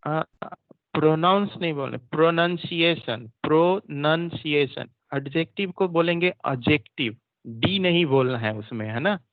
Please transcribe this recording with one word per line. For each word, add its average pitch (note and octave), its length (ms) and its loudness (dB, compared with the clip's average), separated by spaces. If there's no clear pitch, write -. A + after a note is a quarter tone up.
अ, D#3 200 -2
प्रोनाउंस E3+ 640 4
नहीं E3+ 160 -4
बोलना, C3 240 -6
प्रोनंसिएशन, E3+ 1160 0
प्रोनंसिएशन। D#3 1500 0
एडजेक्टिव D#3+ 640 -4
को F#3+ 160 0
बोलेंगे E3+ 380 2
एडजेक्टिव, B2+ 680 -2
डी A#2+ 340 -2
नहीं F3 280 2
बोलना C3 300 2
है A2 180 -2
उसमें, G#2+ 320 -8
है A2 120 -6
ना F#3+ 180 0